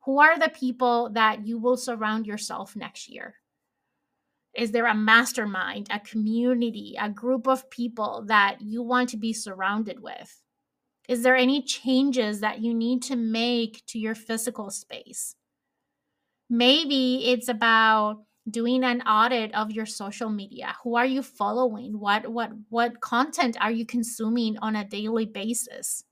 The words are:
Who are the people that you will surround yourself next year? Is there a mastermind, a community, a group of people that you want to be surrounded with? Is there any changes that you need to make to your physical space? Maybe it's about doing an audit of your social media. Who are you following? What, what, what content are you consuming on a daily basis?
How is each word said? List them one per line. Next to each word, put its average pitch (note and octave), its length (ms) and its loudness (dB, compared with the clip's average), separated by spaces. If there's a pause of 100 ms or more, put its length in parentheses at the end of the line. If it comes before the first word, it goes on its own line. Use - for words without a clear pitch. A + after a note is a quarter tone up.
Who C4+ 120 2
are D#4+ 200 8
the D4+ 100 2
people A#3+ 600 0
that G#3+ 360 2
you A#3 120 -4
will B3 180 2
surround A3 500 -4
yourself G#3 480 -10
next - 340 -12
year? - 280 -16 (1200)
Is A3+ 140 -2
there A#3 160 2
a A3 80 2
mastermind, G#3+ 960 2
a G#3 80 -4
community, A3 1000 -2
a G#3 100 -4
group A#3+ 380 -2
of C4 220 0
people A3+ 580 -6
that G3+ 320 4
you A3 240 -8
want B3 240 2
to A#3 80 -8
be A3 160 -4
surrounded G3+ 680 -4
with? - 400 -16 (680)
Is A#3 160 0
there B3+ 100 8
any C4 260 4
changes B3+ 760 2
that G#3+ 220 -2
you A#3 120 0
need A#3 300 0
to C4 140 -4
make A3+ 720 -2
to - 120 -10
your A3 160 -4
physical A3+ 560 -6
space? - 640 -12 (1120)
Maybe B3+ 800 4
it's B3 220 0
about A3 760 4 (260)
doing A#3 360 0
an B3 180 0
audit A3 520 2
of G#3+ 180 -2
your A3 140 -6
social G#3+ 440 -8
media. - 540 -8
Who A#3 100 -2
are A#3+ 100 4
you C4 180 0
following? G#3+ 760 -2
What, G#3 300 0
what, A3+ 240 -4 (160)
what A#3 320 0
content B3+ 600 0
are G#3+ 120 2
you A3+ 120 -2
consuming A3+ 760 -2
on G#3+ 180 -2
a G#3 80 -4
daily G#3+ 420 -2
basis? - 840 -6